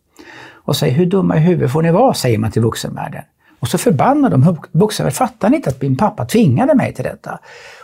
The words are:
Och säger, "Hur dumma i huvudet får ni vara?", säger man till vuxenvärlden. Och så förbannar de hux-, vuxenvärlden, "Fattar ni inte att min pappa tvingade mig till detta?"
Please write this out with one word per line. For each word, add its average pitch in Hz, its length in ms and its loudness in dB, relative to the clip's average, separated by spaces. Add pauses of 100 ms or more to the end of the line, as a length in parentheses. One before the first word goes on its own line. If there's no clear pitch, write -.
(520)
Och - 240 -4
säger, - 180 -2
"Hur 180 120 2
dumma 175 300 0
i 160 40 2
huvudet 151 320 0
får 156 100 -2
ni 165 80 2
vara?", 214 240 2
säger 117 240 0
man 110 120 -2
till 113 120 0
vuxenvärlden. - 600 -6 (380)
Och - 80 -6
så 180 100 -2
förbannar 247 520 2
de 131 140 4
hux-, 175 280 0
vuxenvärlden, 156 440 0
"Fattar 226 340 -2
ni 302 60 4
inte 208 140 -4
att - 120 -8
min 139 140 0
pappa - 280 -2
tvingade 208 500 2
mig 143 200 0
till - 100 -8
detta?" - 340 -12 (460)